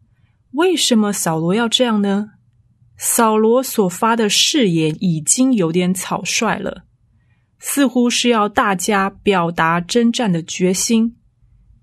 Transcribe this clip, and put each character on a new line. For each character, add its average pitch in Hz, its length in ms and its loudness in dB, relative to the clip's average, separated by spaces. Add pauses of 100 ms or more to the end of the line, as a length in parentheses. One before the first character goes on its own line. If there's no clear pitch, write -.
(520)
为 330 260 0
什 - 180 2
么 208 160 2
扫 165 280 -2
罗 170 160 0
要 240 120 0
这 240 180 0
样 214 180 0
呢？ 202 300 -2 (640)
扫 220 380 0
罗 226 280 4
所 196 260 0
发 226 260 0
的 220 140 0
誓 233 400 2
言 160 300 0
已 165 200 0
经 254 340 0
有 170 180 2
点 180 200 2
草 - 320 -6
率 202 360 -2
了， - 260 -10 (720)
似 - 300 0
乎 240 220 0
是 240 200 0
要 214 180 2
大 208 280 0
家 196 340 -2
表 180 400 0
达 170 320 0
征 233 300 0
战 233 200 0
的 165 120 -2
决 180 300 -2
心， 226 440 0 (640)